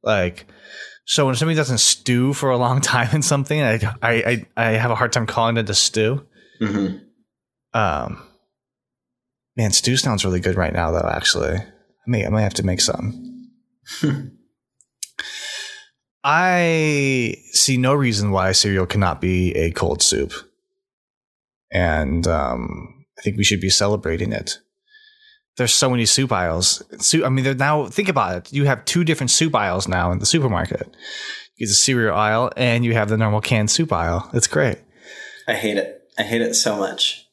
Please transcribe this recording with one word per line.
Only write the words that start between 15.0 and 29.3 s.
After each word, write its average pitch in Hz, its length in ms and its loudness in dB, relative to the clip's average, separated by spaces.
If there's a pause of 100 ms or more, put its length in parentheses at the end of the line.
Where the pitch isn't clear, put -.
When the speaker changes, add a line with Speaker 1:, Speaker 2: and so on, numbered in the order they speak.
Speaker 1:
I 156 1120 2 (160)
see - 240 2
no 127 180 2
reason 107 360 2
why 95 220 2
cereal 95 340 2
cannot 90 340 0
be 90 360 2
a 82 160 0
cold - 300 -2
soup. - 300 0 (1400)
And, 82 560 0
um, 64 760 -4 (140)
I - 40 -20
think 104 140 -4
we 101 80 0
should 107 160 2
be 95 100 -2
celebrating 87 640 0
it. - 260 -6 (1000)
There's 123 160 0
so 135 180 2
many 120 160 2
soup 127 260 2
aisles. 90 500 0 (160)
Soup, - 260 2
I 135 40 2
mean, 131 160 2
there, 135 100 0
now 143 320 0
think 196 220 -2
about 104 280 0
it. - 160 -12
You 143 120 0
have 127 200 2
two 175 200 0
different 147 260 0